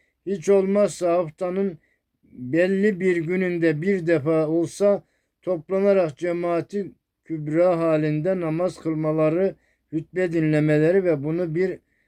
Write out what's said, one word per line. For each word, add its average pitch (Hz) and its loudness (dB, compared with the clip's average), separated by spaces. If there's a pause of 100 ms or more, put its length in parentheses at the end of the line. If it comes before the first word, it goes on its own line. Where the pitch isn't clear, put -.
(260)
hiç 180 -4
olmazsa 190 2
haftanın 180 -2 (460)
belli 185 0
bir 185 2
gününde 170 0
bir 185 -2
defa 160 2
olsa 170 0 (380)
toplanarak 185 0
cemaati 175 -4 (320)
kübra 165 0
halinde 156 0
namaz 165 -4
kılmaları, 156 0 (340)
hutbe 160 -4
dinlemeleri 156 2
ve 156 0
bunu 160 -4
bir 180 -2 (280)